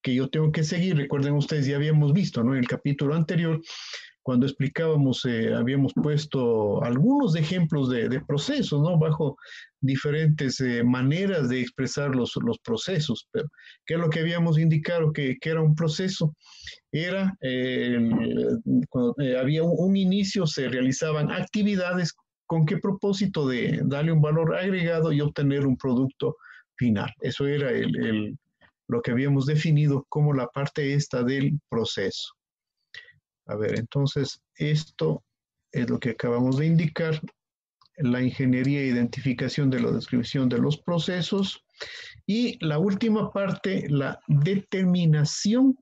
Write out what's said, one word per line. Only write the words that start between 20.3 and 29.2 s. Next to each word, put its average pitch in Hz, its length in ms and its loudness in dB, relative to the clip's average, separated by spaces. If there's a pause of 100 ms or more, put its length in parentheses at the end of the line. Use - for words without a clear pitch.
se 139 220 -2
realizaban 135 640 0
actividades. 185 800 -2 (340)
¿Con 165 200 2
qué - 100 0
propósito? 190 720 -2
De 120 360 0
darle 143 280 0
un 156 80 6
valor 156 340 2
agregado 170 580 0
y 147 100 2
obtener 143 440 0
un 127 120 2
producto 131 580 -2 (400)
final. 110 340 0 (120)
Eso - 240 -2
era 143 240 0
el, 113 340 0
el, 107 340 -4 (480)
lo 120 140 -2
que 123 120 -4
habíamos 135 340 2